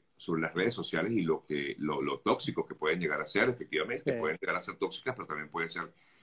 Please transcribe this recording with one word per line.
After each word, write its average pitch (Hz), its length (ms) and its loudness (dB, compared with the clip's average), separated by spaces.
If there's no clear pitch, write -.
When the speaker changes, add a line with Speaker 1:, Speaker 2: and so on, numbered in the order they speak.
Speaker 1:
sobre 82 260 0
las 80 120 0
redes 101 200 4
sociales 85 380 0
y 107 100 4
lo 78 240 2
que, 71 340 -2
lo, 73 220 0
lo 69 180 -2
tóxico - 460 0
que - 100 -10
pueden - 240 2
llegar 76 220 0
a - 60 -6
ser. 113 220 4
Efectivamente, 123 640 -2
Speaker 2:
Sí. 117 60 -2
Speaker 1:
pueden 80 200 0
llegar 87 160 -2
a 87 60 -2
ser 95 160 -8
tóxicas, 98 380 -4
pero 95 120 -8
también 76 220 -6
pueden 82 200 -2
ser 87 140 -4